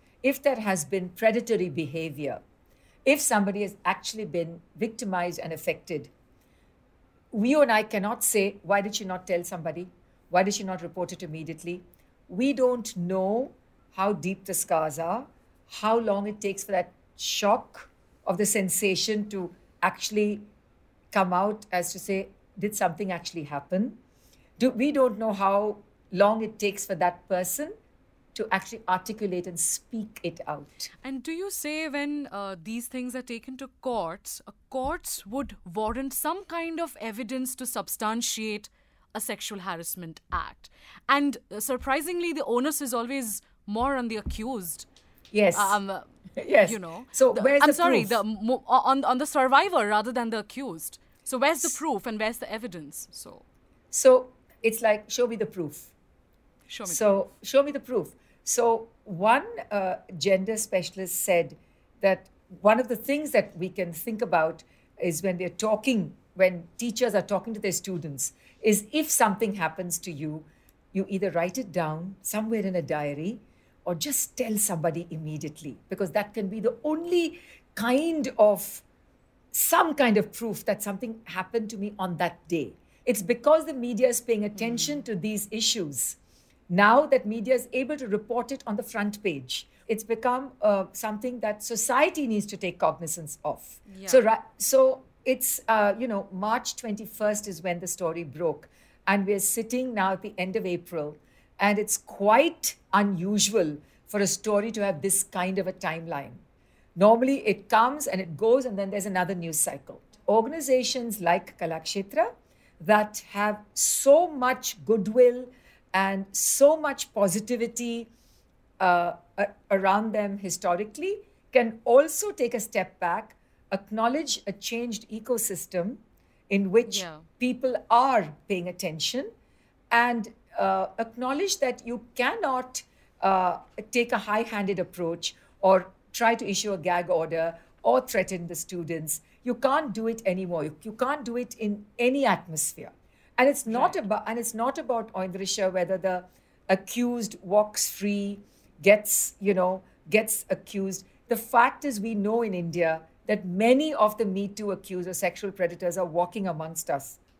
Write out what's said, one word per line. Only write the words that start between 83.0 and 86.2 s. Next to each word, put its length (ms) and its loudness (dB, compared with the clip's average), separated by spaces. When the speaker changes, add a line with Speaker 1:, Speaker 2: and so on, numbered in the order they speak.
Speaker 1:
It's 180 0
because 420 4
the 80 -6
media 340 0
is 140 0
paying 240 0
attention 560 -4
Speaker 2:
Mm. 40 -18
Speaker 1:
to 100 -4
these 340 -4
issues. 680 -2